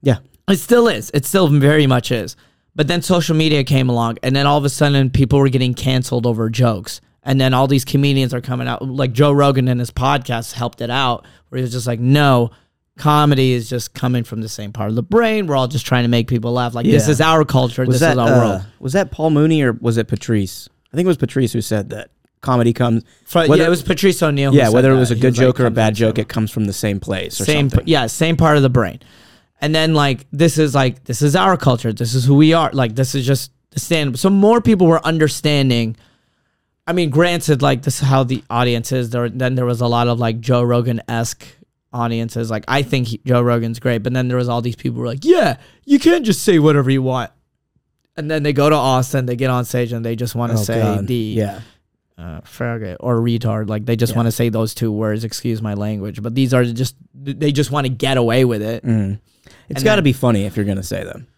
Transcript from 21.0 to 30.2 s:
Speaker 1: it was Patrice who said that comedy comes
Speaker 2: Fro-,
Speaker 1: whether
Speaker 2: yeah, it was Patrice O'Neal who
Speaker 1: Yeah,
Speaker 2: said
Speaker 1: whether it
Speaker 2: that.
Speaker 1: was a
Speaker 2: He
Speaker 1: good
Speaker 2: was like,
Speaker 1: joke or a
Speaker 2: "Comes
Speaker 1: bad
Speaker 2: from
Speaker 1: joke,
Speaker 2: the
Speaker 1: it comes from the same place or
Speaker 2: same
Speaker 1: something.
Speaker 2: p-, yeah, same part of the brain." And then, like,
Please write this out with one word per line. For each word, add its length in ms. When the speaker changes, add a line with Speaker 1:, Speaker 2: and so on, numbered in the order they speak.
Speaker 1:
it 20
was 100
Patrice 360
who 80
said 300
that 180
comedy 320
comes 300
Speaker 2:
Fro-, 220
Speaker 1:
whether 140
Speaker 2:
yeah, 60
it 20
was 140
Patrice 400
O'Neal 280
who 60
Speaker 1:
Yeah, 80
Speaker 2:
said 80
Speaker 1:
whether 180
it 40
Speaker 2:
that. 40
Speaker 1:
was 120
a 40
Speaker 2:
He 60
Speaker 1:
good 120
Speaker 2:
was 40
like, 100
Speaker 1:
joke 120
or 40
a 40
Speaker 2:
"Comes 80
Speaker 1:
bad 140
Speaker 2:
from 60
Speaker 1:
joke, 200
Speaker 2:
the 60
Speaker 1:
it 80
comes 220
from 140
the 80
same 260
place 400
or 60
Speaker 2:
same 240
Speaker 1:
something. 160
Speaker 2:
p-, 60
yeah, 160
same 300
part 200
of 60
the 60
brain." 300
And 120
then, 180
like, 380